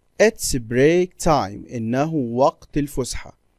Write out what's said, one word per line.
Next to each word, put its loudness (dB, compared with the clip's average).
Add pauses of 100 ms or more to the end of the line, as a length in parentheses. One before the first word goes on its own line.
(220)
It's 2
break 2 (160)
time، 0
إنه -2
وقت 0
الفسحة. -6 (200)